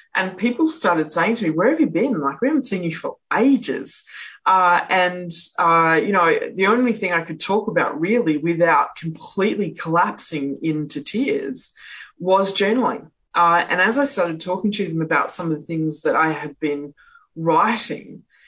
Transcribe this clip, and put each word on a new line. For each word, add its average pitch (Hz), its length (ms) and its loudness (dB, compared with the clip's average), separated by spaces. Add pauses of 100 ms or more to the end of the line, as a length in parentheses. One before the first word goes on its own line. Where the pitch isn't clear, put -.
(140)
And 185 240 -2
people 240 320 0
started 165 420 0
saying 190 240 0
to 220 100 -4
me, 160 40 2
"Where 170 200 2
have 320 100 2
you 277 80 4
been? 175 320 0
Like, 139 220 -4
we 247 60 0
haven't 294 200 0
seen 180 160 -4
you 165 120 -4
for - 220 -10 (160)
ages." 226 720 0 (420)
Uh, 180 440 4
and, 180 420 0 (260)
uh, 165 440 4
you 202 100 0
know, 170 260 4 (180)
the 190 120 2
only 240 260 4
thing 185 180 -4
I 170 100 0
could 160 180 -10
talk 208 280 0
about 147 320 0
really 175 380 2
without 165 580 2
completely 185 760 -4
collapsing 165 880 -2
into 151 400 -4
tears 226 720 -4 (480)
was 190 340 2
journaling. 220 560 0 (240)
Uh, 170 340 4
and 175 140 0
as 220 160 2
I 285 80 4
started 170 340 -2
talking 190 340 -2
to 190 140 -2
them 160 140 -2
about 156 300 0
some 170 200 -4
of 151 80 -2
the - 60 -16
things 160 360 -4
that 139 140 0
I 160 160 2
had 147 280 -8
been 143 340 -4 (420)
writing, 165 880 -2 (240)